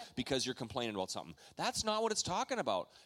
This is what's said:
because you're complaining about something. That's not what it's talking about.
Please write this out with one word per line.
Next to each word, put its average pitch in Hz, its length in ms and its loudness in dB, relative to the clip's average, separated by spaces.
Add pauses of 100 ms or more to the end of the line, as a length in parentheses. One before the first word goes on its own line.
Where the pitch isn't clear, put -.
(160)
because 127 280 2
you're 123 100 0
complaining 117 400 -2
about 95 160 0
something. 85 240 -6 (220)
That's 214 260 0
not 214 200 2
what 220 100 2
it's - 100 0
talking 226 360 0
about. 101 320 2 (160)